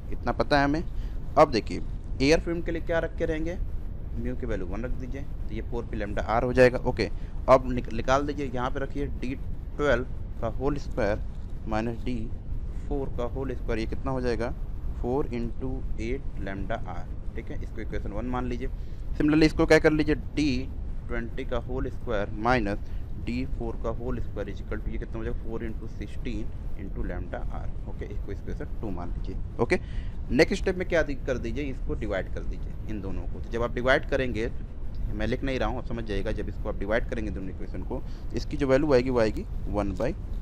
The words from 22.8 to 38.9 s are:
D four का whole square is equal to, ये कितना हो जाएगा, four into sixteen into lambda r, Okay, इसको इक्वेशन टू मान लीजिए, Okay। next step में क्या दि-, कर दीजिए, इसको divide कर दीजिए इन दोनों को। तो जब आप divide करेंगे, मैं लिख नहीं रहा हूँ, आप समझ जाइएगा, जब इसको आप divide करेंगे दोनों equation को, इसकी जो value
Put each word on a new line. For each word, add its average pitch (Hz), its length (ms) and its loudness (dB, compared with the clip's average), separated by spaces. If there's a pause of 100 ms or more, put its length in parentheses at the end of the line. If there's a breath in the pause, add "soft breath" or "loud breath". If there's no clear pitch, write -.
D 120 240 -2
four 117 340 -2
का 117 160 -2
whole 120 220 -2
square 101 280 -2
is 101 140 -6
equal 107 180 -4
to, - 80 -2
ये 110 100 -2
कितना 113 200 -4
हो 113 60 -2
जाएगा, 117 160 -2
four 110 240 -4
into 117 260 -4
sixteen 107 560 -4 (320)
into 101 280 -4
lambda 92 340 -4 (140)
r, - 120 -4 (220)
Okay, - 180 -6
इसको - 260 -4
इक्वेशन - 480 -6
टू 107 100 -2
मान 87 260 -2
लीजिए, - 200 -4 (240)
Okay। - 180 2 (520 loud breath)
next 160 240 4
step 185 220 0
में 180 120 -2
क्या 165 140 4
दि-, 143 140 -2 (100)
कर 127 120 0
दीजिए, 117 260 -2
इसको 139 320 -2
divide 98 380 -2
कर 90 80 -2
दीजिए - 480 -4
इन 107 120 -4
दोनों 92 220 -2
को। - 160 -4
तो - 100 -6
जब 117 120 0
आप 117 120 0
divide 127 340 4
करेंगे, 127 420 0 (600)
मैं 104 160 -2
लिख - 180 0
नहीं 127 140 0
रहा 110 100 2
हूँ, 120 100 -2
आप 113 80 -4
समझ 117 180 -4
जाइएगा, 104 280 0
जब 107 160 -2
इसको - 200 -4
आप 101 100 -2
divide 104 320 0
करेंगे 110 200 -2
दोनों 95 200 -4
equation 92 320 -6
को, 127 200 -4 (340 loud breath)
इसकी - 200 -2
जो 143 100 0
value 139 280 6